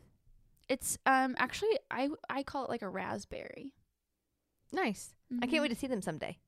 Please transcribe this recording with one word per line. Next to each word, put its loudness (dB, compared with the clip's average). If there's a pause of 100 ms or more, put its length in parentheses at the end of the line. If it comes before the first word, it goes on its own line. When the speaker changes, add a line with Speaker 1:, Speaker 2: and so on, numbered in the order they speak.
(680)
Speaker 1:
It's, 0
um, 6
actually, 2 (100)
I, 0 (200)
I 0
call -4
it, -6
like, -2
a -4
raspberry. -6 (1000)
Speaker 2:
Nice. -2 (160)
I -4 (120)
can't 0
Speaker 1:
Mm-hmm. 4
Speaker 2:
wait 4
to 0
see -4
them 0
someday. -4 (100)